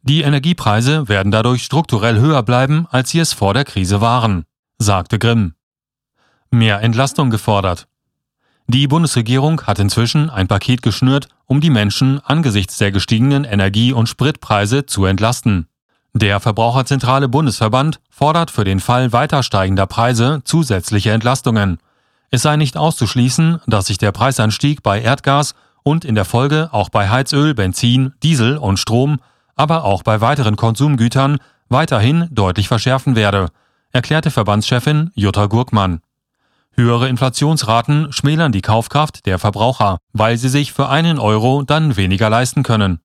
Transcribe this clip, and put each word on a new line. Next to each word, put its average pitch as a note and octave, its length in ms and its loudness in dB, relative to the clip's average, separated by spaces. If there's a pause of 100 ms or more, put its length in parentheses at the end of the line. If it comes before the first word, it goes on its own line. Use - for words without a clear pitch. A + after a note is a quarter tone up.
Die D3+ 220 0
Energiepreise C#3+ 880 0
werden G2+ 200 2
dadurch A#2+ 340 0
strukturell A2+ 540 0
höher C#3 240 2
bleiben, C3+ 480 0
als B2+ 200 -2
sie E3 80 -2
es E3 160 -2
vor G2 180 0
der C3+ 140 0
Krise G2 340 0
waren, A2+ 440 0 (340)
sagte G2+ 400 0
Grimm. A2 340 0 (1000)
Mehr A2 300 2
Entlastung B2 480 0
gefordert. G2+ 580 -2 (800)
Die C3+ 200 2
Bundesregierung C3+ 760 0
hat F#2+ 180 -2
inzwischen A#2 500 0
ein G2 160 -2
Paket A2+ 340 0
geschnürt, C3 460 0 (200)
um C3+ 140 0
die D#3+ 100 2
Menschen C3 500 0
angesichts B2+ 580 -2
der G2 140 0
gestiegenen B2 500 0
Energie- G#2+ 500 0
und A2+ 160 0
Spritpreise B2+ 800 0
zu G2 200 -2
entlasten. G2 600 0 (460)
Der G2+ 260 0
Verbraucherzentrale B2 880 0
Bundesverband C3 680 0 (120)
fordert D#3+ 420 0
für A2 100 -2
den F#2+ 160 0
Fall B2 340 0
weiter C3+ 300 0
steigender F#2+ 440 0
Preise B2 580 0
zusätzliche G#2+ 680 0
Entlastungen. A2 680 0 (520)
Es A#2+ 120 -2
sei D3+ 120 2
nicht D3+ 220 -2
auszuschließen, D3+ 880 0
dass G#2 200 0
sich G2 120 -4
der G#2 140 0
Preisanstieg B2 720 -2
bei G#2 160 0
Erdgas C3 560 -2 (260)
und D#3+ 220 0
in B2+ 100 -2
der G#2 100 2
Folge C#3+ 460 0
auch G#2 200 -2
bei G2+ 180 0
Heizöl, C#3 460 0
Benzin, A#2+ 580 0 (100)
Diesel C#3+ 340 2
und G#2 200 0
Strom, C3 420 0 (380)
aber D#3+ 260 0
auch G2 220 -2
bei G#2+ 160 0
weiteren A#2 340 0
Konsumgütern C3+ 840 0 (300)
weiterhin C#3+ 640 0
deutlich G2+ 380 0
verschärfen B2+ 480 0
werde, G2+ 320 2 (420)
erklärte D3+ 400 0
Verbandschefin B2 840 0
Jutta G#2 300 0
Gurkmann. G2+ 560 0 (720)
Höhere A#2+ 360 2
Inflationsraten C3+ 1040 0
schmälern D3+ 400 0
die F#2+ 100 0
Kaufkraft A#2 640 -2
der F#2 140 -2
Verbraucher, G#2 580 0 (140)
weil A2 260 0
sie B2+ 100 -2
sich C#3 240 0
für C3+ 160 -2
einen D#3+ 300 0
Euro A2+ 460 2
dann D3 320 0
weniger F#2+ 340 0
leisten B2+ 320 0
können. G2+ 420 0